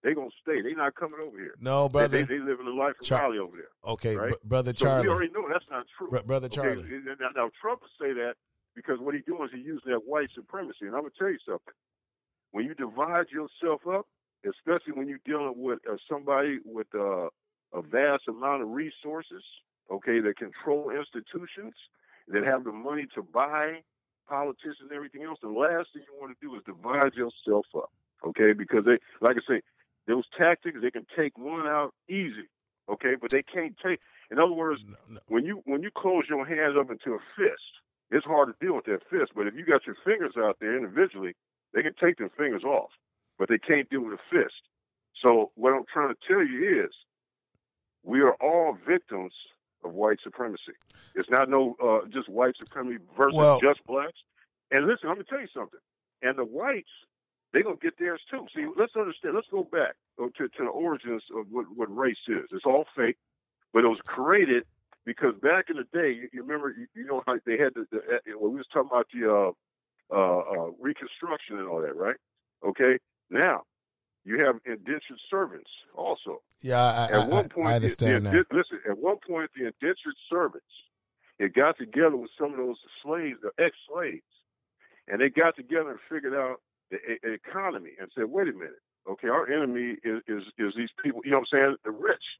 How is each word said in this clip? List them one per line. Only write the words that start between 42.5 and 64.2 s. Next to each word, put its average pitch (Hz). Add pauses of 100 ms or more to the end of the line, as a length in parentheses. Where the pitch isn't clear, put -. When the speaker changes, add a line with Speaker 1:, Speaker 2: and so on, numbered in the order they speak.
Speaker 1:
off, - (480)
but 95
they 113
can't 143
deal 135
with 110
a -
fist. - (600)
So 113
what 127
I'm 131
trying 143
to -
tell 190
you 135
is 76 (1120)
we 131
are 135
all 156 (100)
victims 104 (500)
of 87
white 104
supremacy. - (420)
It's 95
not 131
no, 131
uh, 110
just 123
white 123
supremacy 123 (180)
versus 139
Speaker 2:
Well 147
Speaker 1:
just 139
blacks. 139 (540)
And 143
listen, 220
I'm 175
gonna 202
tell 269
you 214
something. 107 (420)
And 131
the 131
whites, 196 (640)
they 143
gonna 208
get 165
theirs 170
too. 262
See, 302 (120)
let's 226
understand. 180
Let's 220
go 190
back, 139 (260)
uh, 120 (100)
to, 139
to -
the -
origins 127 (120)
of 110
what, 127 (100)
what 107
race 123 (100)
is. 104
It's 95
all 143 (100)
fake, 120 (560)
but 117
it 123
was 110
created 139 (420)